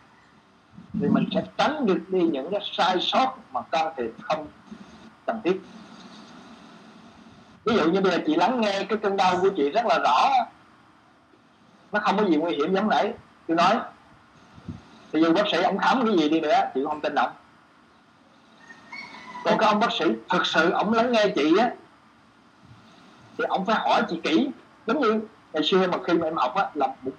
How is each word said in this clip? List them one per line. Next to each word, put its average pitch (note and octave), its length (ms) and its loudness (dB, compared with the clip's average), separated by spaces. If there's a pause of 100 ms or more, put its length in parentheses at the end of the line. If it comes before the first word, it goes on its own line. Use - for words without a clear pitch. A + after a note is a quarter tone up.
(1000)
thì G#4+ 60 0
mình - 280 2
sẽ - 80 -2 (140)
tránh C4+ 280 0
được F#3 220 2
đi F#3 140 0
những D#3 300 -2
cái G3+ 100 -2 (160)
sai F#3 240 2
sót - 340 0 (160)
mà A#2+ 100 -6
can D#3+ 360 -2
thiệp A2+ 140 -6 (100)
không D#3 260 -6 (760)
cần A#2 180 -4
thiết. F#3 180 0 (2000)
Ví A#3 100 2
dụ E3 160 2
như G3 100 2
bây F#3+ 100 2
giờ E3 140 0
chị D#3 100 0
lắng B3 260 2
nghe G3 280 -2
cái G#3+ 80 -2
cơn G3 200 -2
đau F#3 240 2
của G3 160 4
chị C#3+ 120 0
rất A3+ 160 0
là G#3 140 2
rõ, C4 300 4 (1600)
nó G#3 80 -2
không G3 180 0
có G#3+ 80 2
gì E3 100 2
nguy E3 200 -2
hiểm - 200 -2
giống G#3 140 0
nãy F#3+ 240 0 (340)
tôi E3 100 0
nói, F3+ 180 4 (1400)
thì D#4 80 2
dù E3 120 4
bác G3 180 2
sĩ - 100 0
ông F#3 160 0
khám F#3 280 2
cái - 120 2
gì D3+ 120 2
đi D#3+ 100 2
nữa, D#3 160 2 (200)
chị C3 120 -2
không D3+ 140 -8
tin D3 140 -4
ông. A#2+ 160 0 (2000)
Còn E3+ 140 2
cái G#3+ 120 2
ông G#3 100 2
bác A3+ 120 0
sĩ D#3+ 140 -2 (240)
thực F3 160 0
sự E3+ 260 0
ông G3 220 0
lắng A#3 180 2
nghe G#3+ 240 2
chị D#3 240 4
á, A#3 100 2 (1700)
thì D#3 120 -4
ông F#3 160 -2
phải A3+ 100 2
hỏi - 340 2
chị E3+ 140 -6
kỹ. A#3+ 260 2 (380)
Giống B3+ 140 0
như A3 200 2 (320)
ngày D#3 100 -2
xưa F#3 240 2
mà E3 100 -2 (100)
khi F3+ 60 0
mà E3 140 2
em D#3+ 80 -4
học F#3+ 200 -2
á, G3 180 0
là C3+ 140 -2 (140)
một C3 180 -8